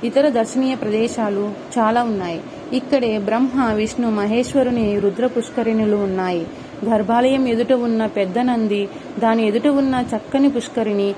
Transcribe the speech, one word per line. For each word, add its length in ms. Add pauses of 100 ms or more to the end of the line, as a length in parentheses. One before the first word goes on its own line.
ఇతర 260
దర్శనీయ 460
ప్రదేశాలు 760 (280)
చాలా 240
ఉన్నాయి. 380 (320)
ఇక్కడే 440
బ్రహ్మ, 560
విష్ణు, 360
మహేశ్వరుని 880
రుద్ర 280
పుష్కరిణులు 680
ఉన్నాయి. 520 (380)
గర్భాలయం 640
ఎదుట 260
ఉన్న 320
పెద్ద 340
నంది, 500 (300)
దాని 280
ఎదుట 200
ఉన్న 360 (120)
చక్కని 340
పుష్కరిణి 680